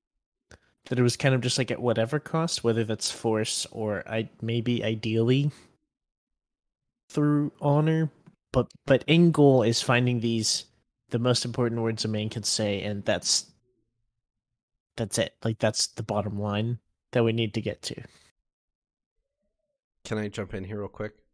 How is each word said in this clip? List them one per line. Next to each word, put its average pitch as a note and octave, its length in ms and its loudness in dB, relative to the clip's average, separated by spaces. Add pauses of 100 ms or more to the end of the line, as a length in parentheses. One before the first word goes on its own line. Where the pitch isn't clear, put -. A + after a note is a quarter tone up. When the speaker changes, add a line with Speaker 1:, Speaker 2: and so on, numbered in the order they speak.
(840)
Speaker 1:
that B2 120 -2
it B2 60 4
was B2 140 2
kind C3+ 180 2
of B2 60 0
just, B2 180 -2
like, B2+ 100 -2
at - 100 -4
whatever A#2 400 0
cost, - 440 -4
whether A#2 200 2
that's G#2+ 280 -4
force - 600 -2
or G#2+ 380 -6
I-, A2+ 200 -4 (120)
maybe A#2 420 -2
ideally A2+ 680 2 (1600)
through D3 400 2 (100)
honor, D3+ 480 2 (420)
but, - 200 0 (160)
but C3 200 4
end E3 280 6
goal C#3 260 8
is A2+ 220 2
finding B2 360 2
these, A2+ 460 -2 (460)
the A#2+ 80 0
most B2 260 2
important A#2 360 -2
words A2+ 240 -2
a - 20 -2
man G#2+ 220 -2
can G#2+ 140 -8
say, G2+ 380 -2
and G#2 240 -6
that's, - 400 -2 (1500)
that's A2 200 -4
it. - 260 -2
Like, A2+ 160 -4
that's - 280 0
the - 160 -10
bottom G#2 360 -4
line G#2+ 400 -4 (320)
that A#2+ 120 2
we A2+ 100 2
need A2+ 200 -2
to A2+ 80 -4
get G#2+ 220 -8
to. - 120 -10 (2000)
Speaker 2:
Can A2+ 120 -6
I G#2 100 -6
jump G2+ 260 -10
in G2 100 -10
here G#2 160 -10
real G2+ 80 -8
quick? G#2+ 260 -12 (200)